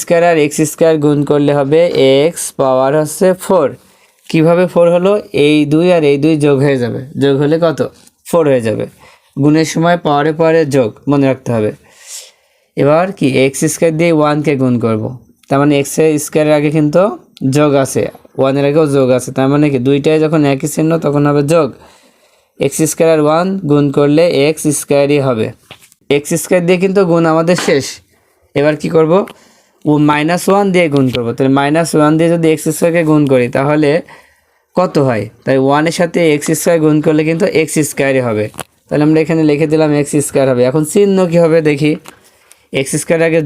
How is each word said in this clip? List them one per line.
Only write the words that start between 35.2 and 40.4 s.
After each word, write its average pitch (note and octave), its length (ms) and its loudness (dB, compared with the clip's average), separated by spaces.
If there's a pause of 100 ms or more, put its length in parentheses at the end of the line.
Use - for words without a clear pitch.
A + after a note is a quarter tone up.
তাই C3+ 140 0 (100)
ওয়ানের D3+ 320 0
সাথে F3+ 220 -2 (140)
এক্স D3 140 -4 (120)
স্কয়ার E3+ 240 2
গুণ D#3 180 2
করলে D#3 220 0
কিন্তু E3 220 -2 (140)
এক্স D#3 140 -4 (160)
স্কয়ারই C3+ 360 -2
হবে। G#2 180 -2 (420)
তাহলে D3 180 -2
আমরা D#3 160 2
এখানে D#3+ 300 -2
লিখে D3 220 0
দিলাম D#3 180 2 (100)
এক্স C#3+ 120 -4 (140)
স্কয়ার C#3 220 0